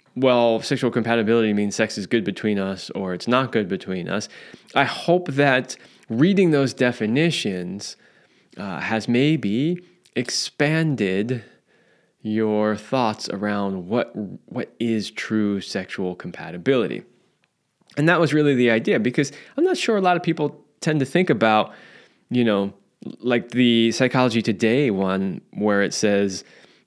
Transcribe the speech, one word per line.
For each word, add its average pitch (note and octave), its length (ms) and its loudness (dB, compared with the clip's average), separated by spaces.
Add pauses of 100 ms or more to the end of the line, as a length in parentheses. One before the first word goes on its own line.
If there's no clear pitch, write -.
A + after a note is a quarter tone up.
(160)
"Well, A#2+ 460 4
sexual B2+ 300 -2
compatibility A2+ 600 2
means G#2 220 0
sex - 240 -2
is G2+ 80 -6
good A#2 180 0
between G2+ 360 -2
us F#2+ 320 -6
or F#2 240 -6
it's - 120 -8
not B2+ 240 2
good G#2+ 160 0
between F#2 400 -6
us," G2 220 -6 (460)
I C#3 80 4
hope F3 480 0
that C3+ 440 0 (340)
reading F3 420 4
those C#3 240 2
definitions, A2 1200 -2 (600)
uh, F#2+ 260 -10
has A2 260 -4
maybe C3+ 720 0 (360)
expanded B2+ 1300 -2 (840)
your G#2+ 520 0
thoughts A2 520 -2
around G2 600 -4
what, A2+ 260 -2 (300)
what - 340 -10
is A2 320 -2
true G#2 480 -2
sexual F#2 560 -6
compatibility. F2 880 -4 (920)
And D3+ 100 2
that E3+ 100 4
was D#3 160 2
really D3 220 4
the B2 160 4
idea, A#2 260 2
because B2 360 0 (240)
I'm D#4+ 80 2
not F#4 100 2
sure A3 220 0
a G3 40 0
lot F3+ 140 4
of E3+ 80 -2
people D#3+ 340 -2 (220)
tend D#3 220 0
to C3 40 0
think F3+ 240 2
about, A2 440 2 (560)
you B2 160 2
know, G2+ 280 0 (460)
like A#2+ 320 -2
the A#2 400 4
Psychology B2 500 2
Today A#2 480 2
one F#2+ 520 -2 (100)
where G2+ 300 0
it G2 120 0
says, G2+ 520 0 (400)